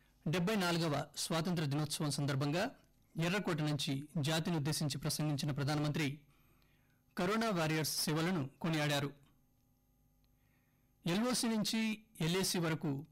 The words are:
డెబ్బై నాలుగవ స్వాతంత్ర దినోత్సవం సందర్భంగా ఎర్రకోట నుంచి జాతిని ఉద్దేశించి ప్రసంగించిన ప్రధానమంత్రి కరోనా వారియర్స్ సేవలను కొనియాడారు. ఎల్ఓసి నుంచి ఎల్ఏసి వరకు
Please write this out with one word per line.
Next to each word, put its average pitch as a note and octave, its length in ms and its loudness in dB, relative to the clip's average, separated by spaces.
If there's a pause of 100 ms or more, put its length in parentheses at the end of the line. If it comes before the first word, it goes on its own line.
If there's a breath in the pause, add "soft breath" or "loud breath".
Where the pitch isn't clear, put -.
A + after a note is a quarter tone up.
(260 soft breath)
డెబ్బై F3+ 300 2
నాలుగవ E3 520 0 (100)
స్వాతంత్ర E3 480 0
దినోత్సవం D3 440 0
సందర్భంగా C#3+ 540 0 (520)
ఎర్రకోట F3 460 0
నుంచి D3 320 0 (240)
జాతిని D#3+ 400 0
ఉద్దేశించి D3 400 0
ప్రసంగించిన D3 540 0
ప్రధానమంత్రి D3 560 0 (1080 soft breath)
కరోనా A3 320 2
వారియర్స్ D#3 480 2
సేవలను D#3+ 520 0 (120)
కొనియాడారు. D3 480 0 (2000 soft breath)
ఎల్ఓసి A3+ 420 0
నుంచి A3 320 0 (420)
ఎల్ఏసి F3+ 380 0
వరకు D#3+ 320 0 (200)